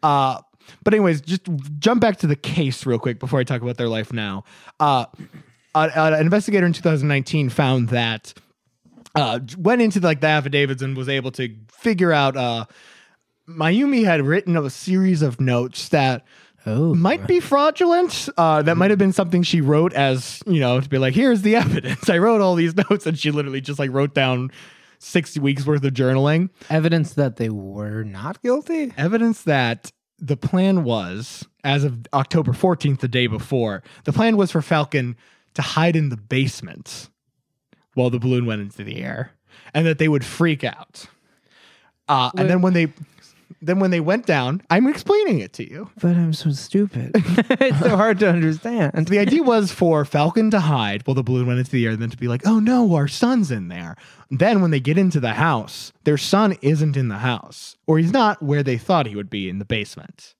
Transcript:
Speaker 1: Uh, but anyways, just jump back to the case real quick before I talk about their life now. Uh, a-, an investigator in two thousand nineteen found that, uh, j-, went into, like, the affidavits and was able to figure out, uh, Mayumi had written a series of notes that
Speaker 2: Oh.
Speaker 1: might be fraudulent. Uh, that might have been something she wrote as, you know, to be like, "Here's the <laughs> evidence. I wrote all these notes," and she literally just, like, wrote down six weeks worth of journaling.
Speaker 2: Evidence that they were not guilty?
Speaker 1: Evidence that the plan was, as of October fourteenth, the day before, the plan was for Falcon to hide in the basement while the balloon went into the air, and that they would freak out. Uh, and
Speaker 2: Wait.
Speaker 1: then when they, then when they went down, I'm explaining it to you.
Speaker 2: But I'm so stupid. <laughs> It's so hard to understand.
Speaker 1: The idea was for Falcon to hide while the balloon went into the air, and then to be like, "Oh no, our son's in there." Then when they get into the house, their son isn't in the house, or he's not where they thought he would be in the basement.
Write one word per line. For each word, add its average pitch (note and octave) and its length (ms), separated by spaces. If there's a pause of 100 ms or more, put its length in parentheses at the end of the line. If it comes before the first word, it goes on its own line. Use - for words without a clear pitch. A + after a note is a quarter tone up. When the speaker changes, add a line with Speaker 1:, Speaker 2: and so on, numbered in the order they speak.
Speaker 1:
Uh, C#3 380 (440)
but G#3+ 100
anyways, F3+ 280
just F3+ 200 (380)
jump A#3 200
back A3 180
to - 100
the C#3+ 80
case - 500
real A#2+ 140
quick A#2+ 180
before C3 220
I B2 40
talk B2 180
about A#2+ 140
their A#2+ 120
life A2+ 240
now. G2+ 320 (340)
Uh, C#3 280 (680)
a-, D#3 220
an D#3 180
investigator F#3 500
in F3 80
two - 100
thousand D3+ 260
nineteen C#3+ 400
found B2+ 400
that, A2+ 440 (840)
uh, B2 240
j-, C3 180
went A3+ 240
into, G#3 160
like, D#3+ 220
the D#3 80
affidavits C#3+ 540
and C3+ 140
was C3 120
able C3 240
to A#2+ 240 (160)
figure F3+ 400
out, C#3 240
uh, A#2 300 (840)
Mayumi G#3+ 560
had E3 180
written F3 340
a C#3+ 140
series F#3 520
of B2+ 180
notes B2 480
that C3 360 (420)
Speaker 2:
Oh. C#3 280
Speaker 1:
might F#3 320
be F4 140
fraudulent. E4 960
Uh, D#3+ 260
that E3 140
might F#3 140
have G#3 80
been F#3+ 160
something F3+ 280
she E3 200
wrote D3+ 320
as, C3 520
you F3 140
know, B2+ 180
to C3+ 120
be C#3 80
like, C3 160
"Here's A#3 260
the G#3+ 160
<laughs> A3 80
evidence. - 460
I F3 80
wrote G#3+ 240
all F#3 120
these E3+ 220
notes," G3+ 300
and D#3 120
she D3+ 120
literally C#3 320
just, C#3+ 160
like, C#3 120
wrote C#3 240
down B2+ 360 (480)
six - 400
weeks C#3 280
worth D3 180
of C#3 100
journaling. C#3 560 (180)
Speaker 2:
Evidence D#3+ 460
that C3 220
they A2+ 120
were G#2 560
not G#2 380
guilty? C#4+ 560
Speaker 1:
Evidence A3 460
that B2+ 460 (280)
the C#3+ 180
plan F#3 480
was, G#2+ 640 (160)
as C#3+ 180
of B2+ 180 (120)
October C#3 400
fourteenth, D3 480
the C3 80
day B2 180
before, A2 560 (220)
the D3 80
plan A3 240
was G3 140
for E3 100
Falcon C#3 560 (380)
to D3+ 80
hide E3 340
in D3+ 140
the A#2 80
basement - 880 (840)
while B2+ 160
the A#2+ 80
balloon B2 260
went A2 160
into G2+ 240
the G#2+ 180
air, - 300 (400)
and D#3+ 140
that D#3+ 100
they D#3 120
would C#3+ 180
freak D#3+ 360
out. - 440 (1000)
Uh, B2+ 300
and - 40
Speaker 2:
Wait. D3 80
Speaker 1:
then F3+ 120
when F#3 140
they, E3 180 (680)
then F3 160
when F#3+ 120
they E3+ 100
went F#3+ 260
down, C#3+ 440
I'm G3+ 160
explaining F4 540
it F#2 140
to - 140
you. F#3 220 (100)
Speaker 2:
But F3 160
I'm E3+ 160
so D#3 180
stupid. C#3 640
<laughs> G3+ 100 (380)
It's G3+ 180
so G#3 160
hard G#3 240
to G#3 80
understand. E3 800
Speaker 1:
The G3+ 100
idea G#3 240
was A3+ 280
for D#3+ 340
Falcon E3+ 480
to G#3 80
hide A#2 460
while C3+ 80
the C3 80
balloon B2 240
went B2 120
into B2+ 140
the B2 120
air, A2 80
and A2 80
then A#2+ 100
to - 60
be B2 120
like, B2 180
"Oh A3 120
no, A3+ 360
our D3 140
son's A#3 420
in G2+ 180
there." F2 280 (340)
Then F#3+ 320
when F3 80
they C#3+ 100
get C#3+ 160
into F3+ 240
the A2+ 140
house, C#3+ 580 (120)
their D3 120
son G3 460
isn't D3 340
in C3 120
the G2+ 100
house, - 580 (100)
or D#3 120
he's E3 140
not A3 300
where C#3+ 200
they B2+ 160
thought D#3+ 280
he G#2 100
would G2+ 140
be G2 180
in F#2 100
the G2+ 60
basement. - 760